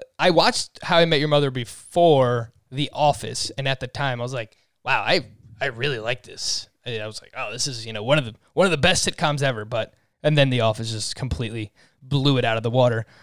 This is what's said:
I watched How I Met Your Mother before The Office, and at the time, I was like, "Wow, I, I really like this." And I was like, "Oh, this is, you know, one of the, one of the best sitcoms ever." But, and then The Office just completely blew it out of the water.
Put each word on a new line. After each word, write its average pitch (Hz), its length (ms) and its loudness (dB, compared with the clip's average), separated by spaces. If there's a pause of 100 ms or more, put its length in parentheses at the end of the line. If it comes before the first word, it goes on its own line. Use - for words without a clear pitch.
(180)
I 175 120 4
watched 180 520 2
How 175 160 2
I 170 60 8
Met 160 160 2
Your 151 80 0
Mother 143 240 2
before 127 1000 2 (200)
The 139 200 -4
Office, - 640 -2
and 135 120 -4
at 135 100 -2
the 127 80 -8
time, 127 340 -4
I 120 40 -4
was 127 100 -8
like, 117 220 -10 (280)
"Wow, 127 220 0
I, 165 180 0 (360)
I 143 60 -2
really 123 340 -4
like 120 240 -6
this." - 440 -8 (160)
And 117 160 -8
I 107 60 -8
was 107 160 -14
like, - 140 -20
"Oh, 117 160 -10
this 123 160 -4
is, 113 180 -10
you 113 60 -10
know, 107 100 -8
one 139 160 2
of 135 60 -2
the, 110 100 -12 (200)
one 175 100 4
of 185 80 2
the 156 40 2
best 180 320 2
sitcoms 147 320 -2
ever." 120 240 -2
But, 110 300 -6 (300)
and 151 120 2
then 139 140 4
The 123 120 2
Office 113 280 0
just 110 240 -8
completely 113 560 -6 (320)
blew 135 360 0
it 120 60 0
out 113 120 0
of 113 80 -4
the 117 60 -2
water. 120 360 2 (160)